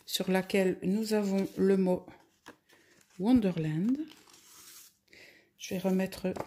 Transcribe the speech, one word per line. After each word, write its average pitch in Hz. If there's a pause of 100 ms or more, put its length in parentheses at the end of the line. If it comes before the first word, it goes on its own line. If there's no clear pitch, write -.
sur -
laquelle 185
nous 214
avons 196 (100)
le 196
mot 180 (1120)
Wonderland. 185 (1600)
Je -
vais 185
remettre 185 (120)